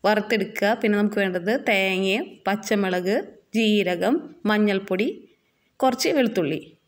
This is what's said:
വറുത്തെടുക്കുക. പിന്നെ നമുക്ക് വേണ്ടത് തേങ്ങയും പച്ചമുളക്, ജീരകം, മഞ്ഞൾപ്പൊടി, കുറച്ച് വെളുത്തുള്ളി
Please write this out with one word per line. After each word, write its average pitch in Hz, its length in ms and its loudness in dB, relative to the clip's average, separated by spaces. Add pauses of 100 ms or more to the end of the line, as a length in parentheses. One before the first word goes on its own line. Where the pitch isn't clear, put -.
വറുത്തെടുക്കുക. 208 720 0
പിന്നെ 208 180 2
നമുക്ക് 208 240 0
വേണ്ടത് 185 280 -2 (180)
തേങ്ങയും 190 560 0 (220)
പച്ചമുളക്, 196 680 0 (400)
ജീരകം, 208 600 2 (340)
മഞ്ഞൾപ്പൊടി, 208 580 0 (720)
കുറച്ച് 262 380 0
വെളുത്തുള്ളി 180 420 0 (280)